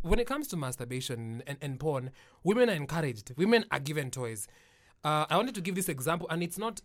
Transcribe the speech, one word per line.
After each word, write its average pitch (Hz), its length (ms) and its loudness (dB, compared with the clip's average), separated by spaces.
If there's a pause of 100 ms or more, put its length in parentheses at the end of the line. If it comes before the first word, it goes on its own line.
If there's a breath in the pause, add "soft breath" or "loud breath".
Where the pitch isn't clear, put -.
when 196 160 4
it 240 80 0
comes 285 220 -2
to 180 80 -4
masturbation 123 880 -6
and, 143 140 -8
and 135 180 -6
porn, 135 320 -2 (320 soft breath)
women 233 260 6
are 208 40 2
encouraged. 143 640 -2
Women 220 340 6
are 139 80 2
given 139 320 -4
toys. 113 380 -6 (560 soft breath)
Uh, 151 240 2
I 156 80 4
wanted 240 180 2
to 202 60 -4
give 180 140 -2
this 185 120 0
example, 165 420 -2
and 170 140 -2
it's 175 140 -6
not, 220 280 -6